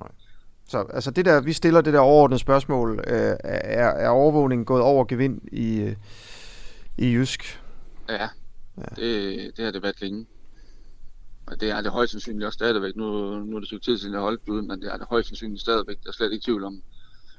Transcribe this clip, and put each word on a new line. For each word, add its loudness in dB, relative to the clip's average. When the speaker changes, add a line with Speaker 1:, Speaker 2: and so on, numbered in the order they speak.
Speaker 1:
Nej. -16
Så, -2
altså -4
det 2
der, 8
vi -2
stiller 6
det 4
der 8
overordnede 8
spørgsmål, 2
øh, 2
er, 2
er 2
overvågningen 4
gået 4
over 6
gevind 0
i, 0
øh, -2
i 2
Jysk? -2
Speaker 2:
Ja. -4
Speaker 1:
Ja. -10
Speaker 2:
Det, -4
det -6
har -4
det -8
været -4
længe. -8
Og -4
det 0
er -4
det -2
højst 0
sandsynligt -6
også -6
stadigvæk. 0
Nu, -4
nu -8
er -6
det -10
et -10
stykke -12
tid 0
siden, -8
jeg -4
holdt -2
det -14
ude, -4
men -8
det -6
er -8
det -10
højst 0
sandsynligt -10
stadigvæk. -2
Der -12
er -10
slet -2
ikke -8
tvivl 0
om. -10